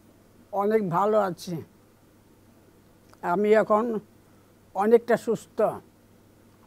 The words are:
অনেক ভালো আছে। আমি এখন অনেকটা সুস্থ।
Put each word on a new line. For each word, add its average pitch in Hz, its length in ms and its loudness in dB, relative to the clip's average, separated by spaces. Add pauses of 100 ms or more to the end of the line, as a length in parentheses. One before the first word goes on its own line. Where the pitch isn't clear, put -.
(520)
অনেক 208 380 0
ভালো 196 300 0
আছে। 190 360 -6 (1700)
আমি 185 320 0
এখন 214 300 2 (920)
অনেকটা 220 420 2
সুস্থ। - 420 -6 (1080)